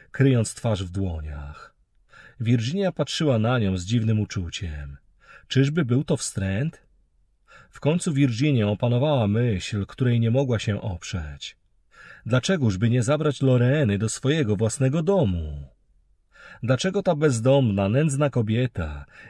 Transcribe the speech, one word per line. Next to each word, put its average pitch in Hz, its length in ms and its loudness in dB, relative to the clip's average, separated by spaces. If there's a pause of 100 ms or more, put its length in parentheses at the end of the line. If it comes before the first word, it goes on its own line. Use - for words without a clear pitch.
(100)
kryjąc 127 440 2
twarz 101 300 -4
w 87 60 -12
dłoniach. 76 840 -8 (680)
Virginia 127 520 0
patrzyła 143 460 0
na 120 200 0
nią 95 180 0
z 87 80 -6
dziwnym 110 360 0
uczuciem. 78 760 -8 (520)
Czyżby 143 360 2
był 123 200 0
to 151 120 -2
wstręt? 98 640 -4 (880)
W - 100 -20
końcu 165 320 0
Virginia 131 560 2
opanowała 123 600 0
myśl, 104 580 -2
której 120 340 0
nie 113 100 2
mogła 123 280 0
się 101 220 -4
oprzeć. 85 760 -8 (680)
Dlaczegoż 123 500 2
by 113 140 2
nie 123 120 2
zabrać 147 400 0
Loreeny 127 560 2
do 110 100 -2
swojego 131 480 0
własnego 131 460 0
domu? 87 640 0 (920)
Dlaczego 180 400 0
ta 180 120 2
bezdomna, 123 760 2
nędzna 139 420 2
kobieta 107 760 -2 (240)